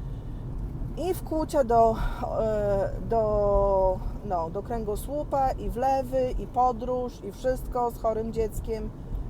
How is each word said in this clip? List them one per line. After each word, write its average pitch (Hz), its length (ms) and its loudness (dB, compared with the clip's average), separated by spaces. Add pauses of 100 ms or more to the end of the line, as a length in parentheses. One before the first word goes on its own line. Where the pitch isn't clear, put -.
(960)
i 339 180 0
wkłucia 311 500 0
do, 226 320 6 (440)
e, 208 500 2 (180)
do, 202 880 4 (260)
no, 170 260 -2
do 196 120 -6
kręgosłupa 254 880 -2
i 202 200 -4
wlewy, 262 680 0
i 202 80 -4
podróż, 247 760 0
i 196 80 -8
wszystko 247 580 -2
z - 80 -10
chorym 220 340 -2
dzieckiem, 220 580 -2 (400)